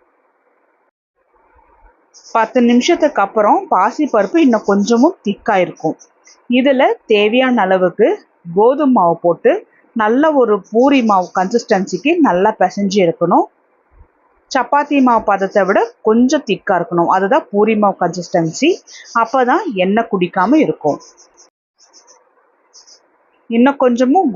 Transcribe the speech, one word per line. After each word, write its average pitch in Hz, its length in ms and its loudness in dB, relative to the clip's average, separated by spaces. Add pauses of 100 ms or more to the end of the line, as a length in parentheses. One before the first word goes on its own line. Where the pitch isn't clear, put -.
(2250)
பத்து 220 220 -2 (120)
நிமிஷத்துக்கு 285 560 0
அப்புறம் 220 320 0 (160)
பாசிப்பருப்பு 214 720 -2
இன்னும் 220 240 0
கொஞ்சமும் 233 460 0 (100)
திக்கா 202 380 -4
இருக்கும். 160 320 -8 (640)
இதுல 262 240 2 (300)
தேவையான 226 520 0
அளவுக்கு 185 420 0 (500)
கோதுமை 262 400 2
மாவு 170 260 2
போட்டு 170 260 0 (520)
நல்ல 254 280 0 (100)
ஒரு 214 140 2 (140)
பூரி 262 400 2
மாவு 190 180 0 (120)
கன்சிஸ்டன்சிக்கு 190 720 -2 (160)
நல்லா 190 240 2 (100)
பிசைஞ்சு 196 440 -2
எடுக்கணும். 175 400 0 (1120)
சப்பாத்தி 285 420 -2 (100)
மாவு 233 220 2
பதத்தை 196 400 0
விட 226 120 2 (260)
கொஞ்சம் 254 420 0
திக்கா 196 300 -4
இருக்கணும். 170 380 -2
அதுதான் 196 340 0
பூரி 208 320 0
மாவு 196 180 0
கன்சிஸ்டன்சி. 170 680 -2 (520)
அப்பதான் 254 400 0 (220)
எண்ணெய் 214 280 0
குடிக்காம 185 520 0
இருக்கும். 151 340 -4 (2500)
இன்னும் 269 260 2
கொஞ்சமும் 262 540 2